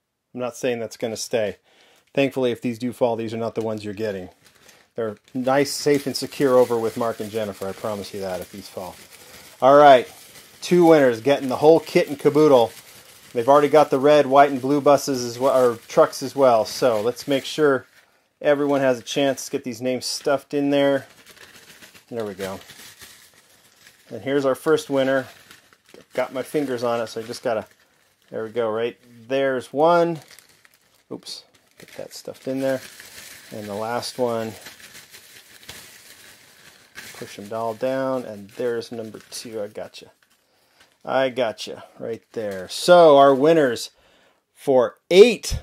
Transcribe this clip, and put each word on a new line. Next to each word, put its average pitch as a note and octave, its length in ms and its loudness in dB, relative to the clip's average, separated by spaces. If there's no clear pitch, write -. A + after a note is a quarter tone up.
I'm B2 80 -12
not B2 160 -10
saying A#2+ 220 -4
that's A2 180 -10
gonna A2 200 -8
stay. G#2+ 400 -6
Thankfully, C3 380 -2
if A2 100 -10
these A#2+ 160 -6
do B2 140 -8
fall, A#2 240 -2
these A2+ 180 -8
are A#2 40 -8
not A2+ 180 -6
the A#2 40 -8
ones A2 240 -8
you're G#2 80 -10
getting. G2 360 -8
They're A2 220 -8
nice, C3 380 0
safe, D3 340 -2
and B2 100 -6
secure B2+ 400 0
over A#2+ 220 4
with A2+ 180 -4
Mark A#2 220 -4
and G#2+ 120 -10
Jennifer. G2+ 360 -8
I F#2+ 60 -8
promise G#2 420 -10
you G2+ 60 -10
that F#2 200 -8
if - 120 -16
these G2 160 -18
fall. F2+ 260 -14
All C3+ 160 6
right. C#3 320 8
Two F3 240 2
winners C3+ 340 4
getting C3 280 0
the A#2+ 80 -4
whole D#3 240 6
kit - 280 -2
and C#3+ 100 -8
caboodle. C#3+ 520 4
They've A#2 160 -4
already D3 200 6
got D3 220 4
the C#3 80 0
red, D3 280 4
white, C#3 240 6
and C3 100 -6
blue C#3 200 -2
buses C3+ 440 2
as A#2 140 -10
well, C3 180 0
or A#2+ 200 2
trucks - 340 2
as C3 140 -10
well. A#2+ 280 4
So A#2 360 -2
let's A#2 280 -6
make C3+ 160 -2
sure C#3 420 -2
everyone C#3+ 380 0
has C3 180 0
a A2 40 -16
chance C#3 420 -4
to - 80 -16
get C3+ 120 -6
these A#2 160 -10
names B2+ 240 -6
stuffed - 480 -6
in C#3+ 180 -2
there. C#3 360 0
There A#2 140 -8
we G2+ 100 -10
go. F#2+ 240 -10
And A#2 120 -16
here's C#3 220 -2
our C3 120 0
first D3+ 340 -2
winner. C3+ 360 -2
Got B2+ 200 -6
my C3 100 -8
fingers B2+ 400 -6
on A#2 180 -2
it, A2 60 -6
so A#2 140 -12
I - 20 -12
just A#2 220 -14
gotta, A2 220 -4
there A2+ 120 -10
we A2 80 -10
go, A#2 180 -4
right A2+ 300 -6
there's C3+ 440 -4
one. E3+ 460 2
Oops, - 320 -16
get - 140 -20
that - 200 -18
stuffed - 360 -16
in C3 100 -6
there. C3+ 220 -4
And G#2+ 160 -12
the G2+ 60 -10
last A2+ 440 -8
one. A2+ 340 -4
Push - 220 -18
them G2+ 160 -16
all A2+ 220 -6
down, C3 500 -6
and G2+ 260 -16
there's A#2 400 -8
number A2 300 -14
two. A2 320 -12
I G#2 60 -10
gotcha. - 420 -18
I C3 280 -2
gotcha A#2 540 -8
right A#2 240 -12
there. G2+ 360 -10
So E3+ 480 6
our C#3 180 8
winners C#3 560 0
for B2+ 440 0
eight G3+ 520 6